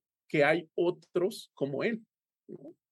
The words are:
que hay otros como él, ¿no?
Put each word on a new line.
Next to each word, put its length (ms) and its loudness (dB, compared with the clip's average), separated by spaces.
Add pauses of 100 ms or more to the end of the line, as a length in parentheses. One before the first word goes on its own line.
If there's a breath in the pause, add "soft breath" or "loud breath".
(280)
que 160 4
hay 300 2
otros 800 -2
como 300 -4
él, 180 -2 (460)
¿no? 260 -18 (180)